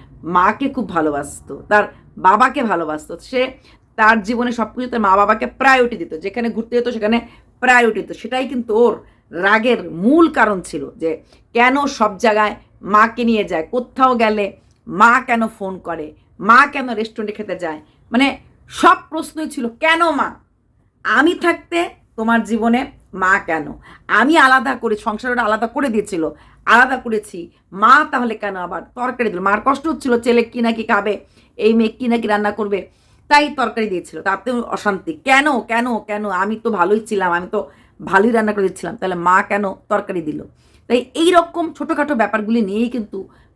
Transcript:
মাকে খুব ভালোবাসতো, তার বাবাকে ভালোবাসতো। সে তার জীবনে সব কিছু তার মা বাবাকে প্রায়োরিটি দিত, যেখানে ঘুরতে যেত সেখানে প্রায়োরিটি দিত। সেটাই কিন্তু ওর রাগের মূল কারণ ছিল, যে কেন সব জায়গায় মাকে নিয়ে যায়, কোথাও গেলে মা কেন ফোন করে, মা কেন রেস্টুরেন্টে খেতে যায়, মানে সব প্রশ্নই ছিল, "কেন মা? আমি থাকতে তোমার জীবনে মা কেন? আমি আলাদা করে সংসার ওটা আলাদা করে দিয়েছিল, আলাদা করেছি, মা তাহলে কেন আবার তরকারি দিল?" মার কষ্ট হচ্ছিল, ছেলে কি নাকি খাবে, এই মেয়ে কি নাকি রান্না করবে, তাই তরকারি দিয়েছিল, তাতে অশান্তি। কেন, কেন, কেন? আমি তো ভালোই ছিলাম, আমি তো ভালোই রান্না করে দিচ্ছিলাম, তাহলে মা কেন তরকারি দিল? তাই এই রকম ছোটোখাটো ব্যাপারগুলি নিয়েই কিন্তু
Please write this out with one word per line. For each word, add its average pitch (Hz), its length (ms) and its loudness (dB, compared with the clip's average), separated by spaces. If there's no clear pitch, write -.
মাকে 185 460 2
খুব 220 200 -6
ভালোবাসতো, 147 800 -4
তার 208 140 6
বাবাকে 254 460 2
ভালোবাসতো। 170 540 -4
সে 247 340 -4
তার 220 260 4
জীবনে 240 300 -2
সব 226 240 -4
কিছু 247 140 -6
তার 240 100 -4
মা 196 160 4
বাবাকে 220 320 2
প্রায়োরিটি 254 500 2
দিত, 165 160 -10
যেখানে 202 360 -6
ঘুরতে 220 260 -6
যেত 240 120 0
সেখানে 226 400 -2
প্রায়োরিটি 240 420 4
দিত। - 160 -10
সেটাই 254 300 -6
কিন্তু 233 280 -4
ওর 240 280 2
রাগের 196 600 0
মূল 269 380 2
কারণ 214 320 0
ছিল, 139 360 -10
যে 160 260 -4
কেন 254 320 2
সব 208 320 -2
জায়গায় 214 380 2
মাকে 226 420 2
নিয়ে 220 200 2
যায়, 170 280 -4
কোথাও 254 440 0
গেলে 214 420 0
মা 233 400 4
কেন 226 200 0
ফোন 190 320 -10
করে, 160 340 -10
মা 233 260 6
কেন 277 240 -6
রেস্টুরেন্টে 214 440 -6
খেতে 185 260 -8
যায়, 156 220 -8
মানে 262 260 2
সব 359 300 4
প্রশ্নই 311 400 -8
ছিল, 233 200 -6
"কেন 330 420 0
মা? 247 240 -4
আমি 262 300 2
থাকতে 339 560 -2
তোমার 226 280 0
জীবনে 233 480 -2
মা 190 260 2
কেন? 160 280 -4
আমি 247 300 4
আলাদা 262 380 4
করে 226 200 -2
সংসার 220 360 -6
ওটা 247 100 0
আলাদা 220 260 0
করে 277 220 -4
দিয়েছিল, 196 400 -2
আলাদা 247 320 4
করেছি, 214 540 -8
মা 240 400 4
তাহলে 240 240 -2
কেন 202 200 -8
আবার 180 260 -8
তরকারি 247 340 -4
দিল?" 175 100 -6
মার 202 260 0
কষ্ট 269 220 0
হচ্ছিল, 240 320 0
ছেলে 240 240 2
কি 240 180 -6
নাকি 226 220 -2
খাবে, 208 360 -2
এই 220 160 4
মেয়ে 226 160 4
কি 247 180 -8
নাকি 226 200 0
রান্না 208 240 0
করবে, 202 360 -4
তাই 294 260 2
তরকারি 220 360 -4
দিয়েছিল, 165 320 -8
তাতে 196 300 -4
অশান্তি। 208 640 -4
কেন, 269 460 2
কেন, 233 400 -2
কেন? 208 300 -6
আমি 196 260 -2
তো 226 160 -4
ভালোই 202 280 2
ছিলাম, 190 320 -2
আমি 175 200 -2
তো 208 180 -6
ভালোই 196 280 4
রান্না 214 220 0
করে 202 140 -2
দিচ্ছিলাম, 185 280 -8
তাহলে 185 200 -6
মা 180 260 4
কেন 202 320 -2
তরকারি 196 480 -4
দিল? 151 220 -8
তাই 233 260 0
এই 330 180 2
রকম 339 420 0
ছোটোখাটো 294 420 -4
ব্যাপারগুলি 220 460 0
নিয়েই 214 280 -2
কিন্তু 208 380 -10